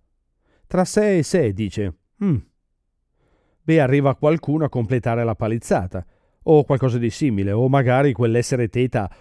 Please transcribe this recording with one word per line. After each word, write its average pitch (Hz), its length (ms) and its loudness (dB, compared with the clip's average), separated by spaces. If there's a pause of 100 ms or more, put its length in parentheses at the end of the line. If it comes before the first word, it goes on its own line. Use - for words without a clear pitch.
(680)
Tra 180 160 0
sé 208 340 0
e 151 60 2
sé 127 300 0
dice: 101 440 -4 (260)
"Mm. 175 120 2 (1300)
Beh, 160 180 4
arriva 139 340 2
qualcuno 151 500 0
a - 40 -2
completare 120 540 -2
la 113 120 -2
palizzata", 110 680 -4 (380)
o 151 220 4
qualcosa 127 320 0
di 117 120 -2
simile, 101 420 -2
o 120 180 0
magari 135 440 2
quell'essere 120 540 0
teta 120 420 -2 (120)